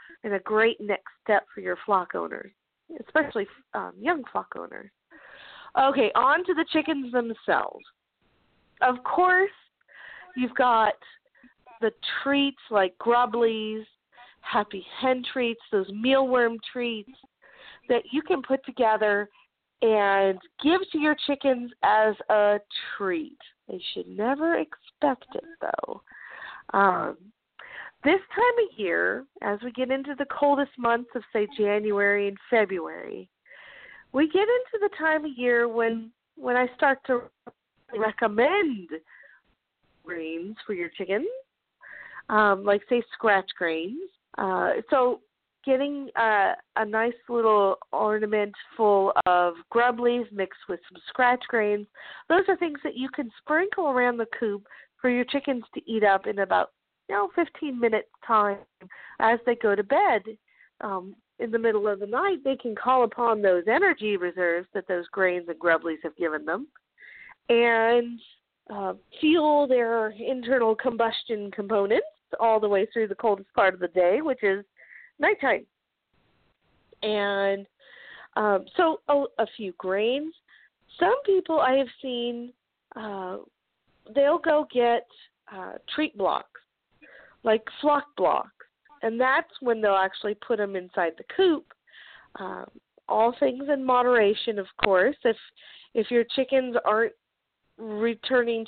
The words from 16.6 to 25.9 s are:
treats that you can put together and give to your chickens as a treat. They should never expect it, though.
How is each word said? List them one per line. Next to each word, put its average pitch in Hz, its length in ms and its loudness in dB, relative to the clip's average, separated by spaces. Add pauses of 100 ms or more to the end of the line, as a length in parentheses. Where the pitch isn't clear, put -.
treats 240 400 -6 (760)
that 240 220 2
you 302 120 -2
can 277 200 -2
put 269 220 -2
together 214 640 0 (540)
and 196 560 4 (240)
give 349 180 4 (100)
to 320 80 -2
your 302 180 2 (100)
chickens 254 440 0 (120)
as 214 320 4 (160)
a 208 280 4 (380)
treat. 180 400 -4 (320)
They 190 120 -10 (120)
should 180 160 -10
never 277 480 -2
expect - 800 -4
it, - 100 -8 (160)
though. - 420 -6 (680)